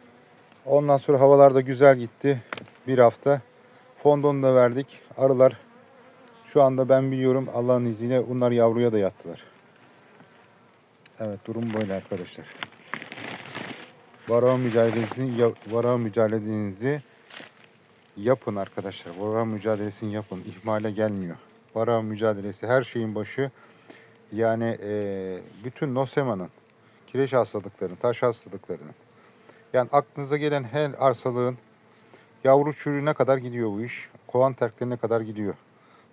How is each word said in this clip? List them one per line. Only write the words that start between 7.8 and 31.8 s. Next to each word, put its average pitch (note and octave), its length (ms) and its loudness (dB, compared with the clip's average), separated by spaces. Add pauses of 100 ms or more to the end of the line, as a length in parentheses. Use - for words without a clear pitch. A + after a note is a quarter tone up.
izniyle A#2+ 440 -2
bunlar B2 220 0
yavruya A#2 400 4
da A2 80 2
yattılar. F2+ 440 -4 (1800)
Evet, G#2 260 -8
durum A#2 280 -6
böyle G#2+ 200 -4
arkadaşlar. F2+ 520 -10 (1800)
Varroa B2 300 2
mücadelesini A#2 840 0
ya-, A#2 120 4 (180)
varroa A#2+ 260 0
mücadelenizi A2 1040 -4 (1160)
yapın A2+ 380 -2
arkadaşlar. F#2+ 640 -10
Varroa G#2+ 260 -2
mücadelesini G#2 680 -4
yapın. G#2 340 -10
İhmale G#2+ 440 -4
gelmiyor. G2 440 -4 (400)
Varroa A2+ 260 0
mücadelesi G#2+ 680 -4
her B2+ 160 2
şeyin A2 320 -6
başı. C3 360 -6 (800)
Yani, A2+ 520 -2
e, G2 560 -6 (240)
bütün B2 320 -6
nosemanın, B2 540 -2 (580)
kireç C3 260 -2
hastalıklarının, G2 640 -2
taş B2 280 -2
hastalıklarının. F#2 720 -6 (800)
Yani B2 180 0
aklınıza C#3+ 460 -2
gelen C#3+ 260 -2
her C#3+ 360 -4
arsalığın B2 580 0 (840)